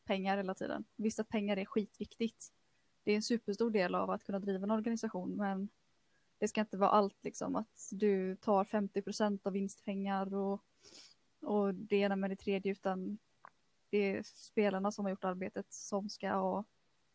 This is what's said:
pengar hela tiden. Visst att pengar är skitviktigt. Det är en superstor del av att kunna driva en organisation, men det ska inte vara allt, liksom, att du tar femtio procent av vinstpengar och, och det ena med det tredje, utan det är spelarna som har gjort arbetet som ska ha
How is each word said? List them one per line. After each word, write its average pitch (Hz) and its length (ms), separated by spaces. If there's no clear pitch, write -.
pengar 196 320
hela 190 180
tiden. - 300
Visst 220 220
att 220 100
pengar 208 280
är 190 80
skitviktigt. - 880
Det 208 80
är 208 40
en 214 60
superstor 226 480
del 185 240
av 190 160
att 196 140
kunna 196 140
driva 190 260
en 208 60
organisation, 220 680
men 196 320
det 214 100
ska - 120
inte 214 160
vara 190 140
allt, 202 340
liksom, - 320
att - 340
du 190 460
tar 202 280
femtio 202 380
procent 208 440
av 190 60
vinstpengar 196 840
och, 196 280
och 202 340
det 202 220
ena 196 200
med 196 140
det 196 60
tredje, 196 360
utan 190 460
det 202 80
är 202 240
spelarna 202 720
som 208 120
har 190 60
gjort 190 140
arbetet 190 480
som 202 360
ska 196 240
ha 190 320